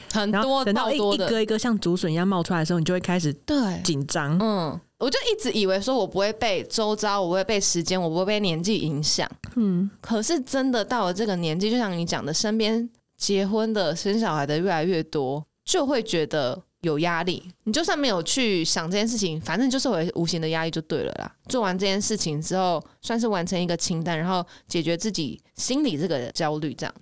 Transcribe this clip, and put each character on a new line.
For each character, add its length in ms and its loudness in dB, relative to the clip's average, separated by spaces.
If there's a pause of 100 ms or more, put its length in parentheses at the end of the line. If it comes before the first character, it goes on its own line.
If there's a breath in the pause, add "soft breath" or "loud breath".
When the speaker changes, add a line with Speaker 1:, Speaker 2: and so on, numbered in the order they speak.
(120)
Speaker 1:
很 180 0
多， 80 2
Speaker 2:
然 80 2
后 180 2
等 100 2
到 180 2
一， 60 2
Speaker 1:
爆 60 2
多 120 4
的。 100 0
Speaker 2:
一 40 0
个 120 2
一 40 2
个 120 0
像 200 2
竹 180 2
笋 160 0
一 20 2
样 140 2
冒 140 2
出 100 -2
来 80 2
的 60 0
时 80 0
候， 40 2
你 60 2
就 80 0
会 80 0
开 180 0
始 140 0 (120)
Speaker 1:
对。 120 0 (260)
Speaker 2:
紧 240 -2
张。 340 0
Speaker 1:
嗯， 380 0 (200)
我 120 0
就 80 0 (140)
一 100 -2
直 80 2
以 160 2
为 140 2
说 160 0
我 100 2
不 100 -8
会 180 2
被 360 0
周 240 0
遭， 260 0
我 60 0
不 60 -2
会 100 2
被 160 0
时 240 0
间， 180 0
我 80 0
不 100 0
会 60 2
被 140 0
年 240 0
纪 160 2
影 240 -2
响。 260 0 (280)
Speaker 2:
嗯。 340 2 (100)
Speaker 1:
可 220 -2
是 180 0
真 300 0
的 140 0
到 220 0
了 60 0
这 140 -2
个 80 0
年 240 0
纪， 140 0
就 40 2
像 220 0
你 80 -2
讲 180 -4
的， 80 -4
身 240 0
边 320 0 (280)
结 280 0
婚 280 0
的、 240 0
生 240 0
小 160 0
孩 100 0
的 100 0
越 140 0
来 140 0
越 180 0
多， 420 -4 (200)
就 200 2
会 160 2
觉 260 0
得 360 -2 (200)
有 180 0
压 240 0
力。 180 -2 (220)
你 80 0
就 100 2
算 160 0
没 80 2
有 160 2
去 420 2
想 240 0
这 80 0
件 100 2
事 120 -2
情， 220 -2
反 180 -2
正 100 4
就 100 2
是 100 0
会 260 2
无 120 0
形 140 -2
的 100 0
压 140 0
力 60 -2
就 120 -4
对 200 -2
了 120 -4
啦。 160 -10 (180)
做 120 0
完 160 0
这 80 0
件 160 2
事 160 0
情 240 -2
之 160 -4
后， 260 2 (200 loud breath)
算 160 -2
是 80 2
完 180 0
成 160 0
一 60 0
个 100 0
清 280 -2
单， 120 -2
然 120 -2
后 160 0 (240 loud breath)
解 140 0
决 140 0
自 140 -2
己 300 -6 (160)
心 260 0
里 160 0
这 80 0
个 260 -2
焦 260 -2
虑 160 -4
这 120 -8
样 160 -10